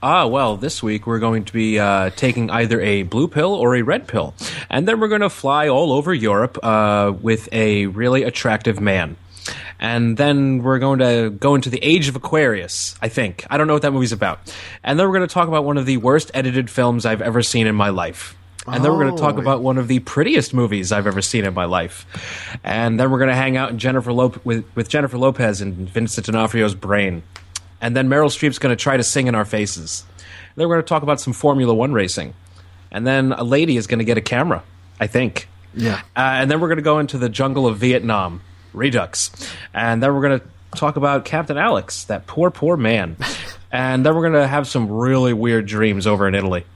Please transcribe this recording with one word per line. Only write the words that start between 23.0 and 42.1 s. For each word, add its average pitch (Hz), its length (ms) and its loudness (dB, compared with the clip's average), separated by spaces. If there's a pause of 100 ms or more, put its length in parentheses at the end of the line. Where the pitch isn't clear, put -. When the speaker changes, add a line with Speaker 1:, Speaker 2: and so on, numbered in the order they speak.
Speaker 1:
then 131 100 2
we're 131 80 0
gonna 131 160 2
hang 131 220 0
out 131 140 -2
in 117 80 -6
Jennifer 127 340 -2
Lop-, 123 320 0
with, 113 200 -2 (100)
with 113 140 -4
Jennifer 139 300 -2
Lopez 120 440 0
and 98 120 -6 (140)
Vincent 110 380 -4
D'Onofrio's 110 480 0
brain. 98 480 -2 (580)
And 117 140 -2
then 131 140 2
Meryl 143 220 4
Streep's 139 280 -2
gonna 123 180 0
try 135 200 0
to 123 60 2
sing 131 240 0
in 120 80 0
our 107 100 0
faces. 101 600 -6 (120)
And - 80 -20 (320)
then 165 120 0
we're 170 80 2
gonna 160 100 0
talk 156 160 0
about 143 180 0
some 123 140 -4
Formula 135 400 4
One 123 180 0
racing. 92 400 -2 (580)
And 110 160 -4
then 131 260 2
a 120 120 -4
lady 139 320 2
is 110 100 -2
gonna 113 180 0
get 113 120 2
a 113 60 -2
camera, 123 400 0 (360)
I 110 100 -2
think. - 400 -2 (260)
Speaker 2:
Yeah. 113 220 -2 (200)
Speaker 1:
Uh, 123 40 -2 (200)
and 135 100 2
then 151 100 2
we're 170 100 0
gonna 165 100 0
go 151 200 2
into 143 180 -4
the 123 100 0
jungle 135 380 0
of 110 100 2
Vietnam. 107 640 0 (320)
Redux. 117 580 -2 (420)
And 113 300 0
then 139 120 4
we're 139 80 0
gonna 139 180 2 (340)
talk 151 220 -2
about 143 280 0
Captain 156 320 -4
Alex, 151 500 -2
that 98 200 -6